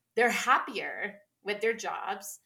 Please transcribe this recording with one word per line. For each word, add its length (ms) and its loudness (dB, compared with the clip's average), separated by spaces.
They're 140 6
happier 920 0
with 180 -4
their 120 2
jobs, 720 -6